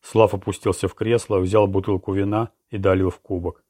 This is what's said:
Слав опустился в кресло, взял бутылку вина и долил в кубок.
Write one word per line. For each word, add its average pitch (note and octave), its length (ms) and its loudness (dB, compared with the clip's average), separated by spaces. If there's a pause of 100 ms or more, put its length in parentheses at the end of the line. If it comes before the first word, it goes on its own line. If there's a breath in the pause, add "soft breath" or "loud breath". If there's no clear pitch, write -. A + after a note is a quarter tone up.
Слав A2 320 2
опустился G2 540 -4
в - 60 -6
кресло, A2 460 -2
взял G2 280 4
бутылку F#2+ 460 -2
вина G2+ 380 -2 (180)
и G#2+ 80 -10
долил F#2+ 320 2
в - 100 -10
кубок. F2 500 -8